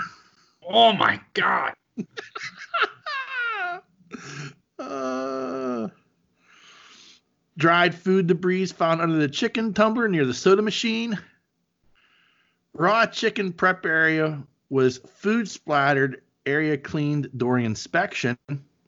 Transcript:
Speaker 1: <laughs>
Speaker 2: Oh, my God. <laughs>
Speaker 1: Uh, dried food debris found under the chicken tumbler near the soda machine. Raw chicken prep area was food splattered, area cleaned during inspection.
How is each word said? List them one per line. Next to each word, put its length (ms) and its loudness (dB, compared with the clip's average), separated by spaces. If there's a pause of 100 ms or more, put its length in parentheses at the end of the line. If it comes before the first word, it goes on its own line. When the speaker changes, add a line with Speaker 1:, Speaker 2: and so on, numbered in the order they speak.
Speaker 1:
<laughs> 40 -10 (580)
Speaker 2:
Oh, 280 6
my 260 2 (140)
God. 400 0 (240)
<laughs> 80 -8 (2750)
Speaker 1:
Uh, 1080 -6 (1700)
dried 380 4
food 320 2
debris 400 2
found 340 0
under 160 0
the 100 2
chicken 460 -4
tumbler 340 2
near 180 2
the 80 0
soda 280 4
machine. 580 -2 (1500)
Raw 320 2
chicken 480 -2
prep 320 0
area 560 2 (280)
was 280 2 (180)
food 340 0
splattered, 720 0 (240)
area 320 0
cleaned 600 -2
during 280 2
inspection. 720 -2 (500)